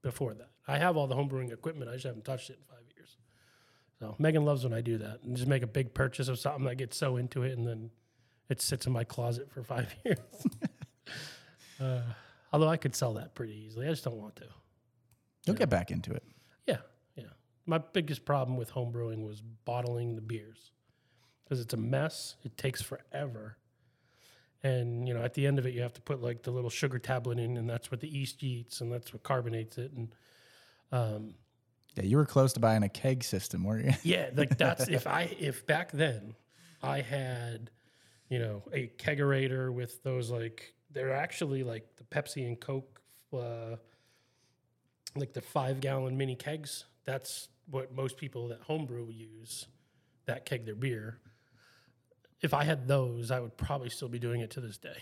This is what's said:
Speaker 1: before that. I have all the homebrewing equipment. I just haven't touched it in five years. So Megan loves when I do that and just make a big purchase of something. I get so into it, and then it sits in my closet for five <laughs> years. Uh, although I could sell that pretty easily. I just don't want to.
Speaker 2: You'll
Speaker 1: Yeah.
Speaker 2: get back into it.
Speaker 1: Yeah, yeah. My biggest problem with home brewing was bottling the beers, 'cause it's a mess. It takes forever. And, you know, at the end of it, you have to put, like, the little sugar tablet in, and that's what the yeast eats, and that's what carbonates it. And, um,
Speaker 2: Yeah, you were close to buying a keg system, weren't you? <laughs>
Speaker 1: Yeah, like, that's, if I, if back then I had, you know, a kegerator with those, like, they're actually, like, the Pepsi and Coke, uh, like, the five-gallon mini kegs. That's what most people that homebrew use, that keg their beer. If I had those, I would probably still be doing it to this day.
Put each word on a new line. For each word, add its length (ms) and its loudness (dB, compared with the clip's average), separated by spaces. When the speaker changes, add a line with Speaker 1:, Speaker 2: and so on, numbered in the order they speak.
Speaker 1:
before 320 -2
that. 140 -16
I 120 2
have 180 4
all 120 2
the 80 2
homebrewing 360 0
equipment. 380 -6
I 40 -6
just 120 -8
haven't 180 -8
touched 240 -6
it 100 -14
in 60 -20
five 100 -20
years. 200 -20
So 200 -8
Megan 280 6
loves 180 4
when 80 2
I 80 0
do 180 0
that 240 -8
and 140 -4
just 120 2
make 140 6
a 40 0
big 260 0
purchase 360 0
of 100 0
something. 280 0
I 80 0
get 200 -6
so 220 2
into 260 0
it, 160 0
and 80 0
then 240 -4
it 140 0
sits 240 0
in 60 2
my 120 2
closet 460 -2
for 140 -10
five 360 -2
<laughs> 40 -20
years. 140 4
Uh, 200 2
although 160 8
I 80 4
could 180 0
sell 200 2
that 200 -8
pretty 200 -6
easily. 200 -4
I 40 0
just 140 -2
don't 120 -2
want 200 -12
to. 80 -18
Speaker 2:
You'll 100 4
Speaker 1:
Yeah. 40 2
Speaker 2:
get 100 8
back 200 4
into 220 -2
it. 100 -4
Speaker 1:
Yeah, 120 2
yeah. 80 -12
My 120 4
biggest 460 0
problem 320 2
with 140 -4
home 220 -2
brewing 320 -4
was 160 -10
bottling 720 -2
the 80 -6
beers, 500 -8
'cause 120 0
it's 140 -4
a 40 -2
mess. 680 0
It 120 -10
takes 260 -2
forever. 760 -8
And, 460 2
you 60 0
know, 80 0
at 120 -2
the 120 4
end 120 6
of 80 2
it, 80 -2
you 60 -2
have 140 -2
to 80 -20
put, 200 -2
like, 200 -2
the 80 -4
little 200 0
sugar 280 0
tablet 400 0
in, 180 0
and 120 0
that's 220 -4
what 100 -4
the 80 -6
yeast 360 -4
eats, 380 -4
and 100 -2
that's 200 -6
what 100 -12
carbonates 560 -2
it. 140 -6
And, 220 -6
um, 420 0
Speaker 2:
Yeah, 100 -2
you 140 8
were 80 8
close 260 8
to 80 0
buying 220 8
a 80 4
keg 340 0
system, 400 -2
weren't 220 2
you? 120 8
<laughs> 40 -8
Speaker 1:
Yeah, 320 4
like, 240 4
that's, 300 4
if 180 2
I, 340 2
if 260 -2
back 260 2
then 420 0
I 180 2
had, 680 -4
you 100 2
know, 240 -2
a 140 0
kegerator 760 2
with 300 -6
those, 280 0
like, 440 -6
they're 240 0
actually, 480 0
like, 340 -6
the 80 -20
Pepsi 420 -2
and 140 -4
Coke, 400 -6
uh, 440 -6
like, 160 -4
the 80 -6
five-gallon 800 0
mini 180 0
kegs. 480 -8
That's 420 -6
what 240 -6
most 240 -2
people 300 -6
that 120 -8
homebrew 500 -4
use, 560 -12
that 180 -2
keg 220 -4
their 80 -6
beer. 440 -2
If 140 2
I 100 4
had 240 2
those, 420 2
I 100 2
would 180 -8
probably 320 -2
still 180 -8
be 100 -4
doing 220 0
it 120 -4
to 80 -6
this 180 -10
day. 240 -12